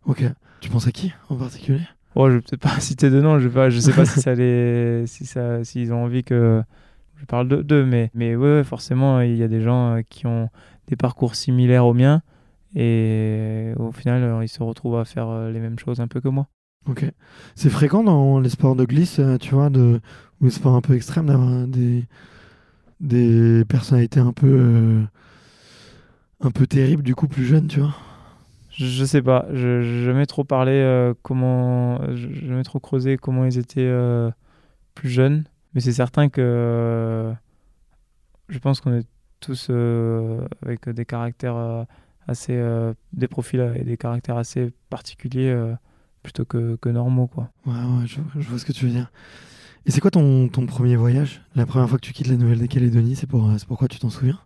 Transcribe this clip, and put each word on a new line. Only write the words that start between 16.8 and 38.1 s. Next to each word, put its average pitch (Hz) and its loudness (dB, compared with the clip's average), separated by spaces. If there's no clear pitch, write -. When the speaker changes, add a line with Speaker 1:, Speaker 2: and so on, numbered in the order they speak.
Speaker 1:
Ok. 139 -4
C'est 147 0
fréquent 147 2
dans 139 4
les 127 0
sports 131 2
de 127 2
glisse, 160 0
euh, 131 2
tu - -4
vois, 143 4
de, 120 4
ou 135 4
les 127 6
sports 127 2
un 123 4
peu 131 2
extrêmes, 156 -2
d'avoir 123 2
des, 120 0
des 117 4
personnalités 123 2
un 123 4
peu, 139 2
euh, 117 4
un 131 0
peu 127 2
terribles, 139 2
du 127 0
coup, - -2
plus 131 -4
jeunes, 151 4
tu 147 -2
vois ? 143 0
Speaker 2:
Je, - -6
je 127 -2
sais 135 2
pas, 127 2
je, 123 0
j'ai 120 -2
jamais 131 2
trop - -4
parlé, 131 0
euh, 127 2
comment, 123 -2
je, 120 -10
j'ai - -12
jamais 127 -4
trop 131 -8
creusé 135 -2
comment 131 -2
ils 127 0
étaient, 123 -6
euh, 123 0
plus - -8
jeunes, 139 2
mais 127 0
c'est 123 0
certain 127 0
que, - -2
euh, 117 -2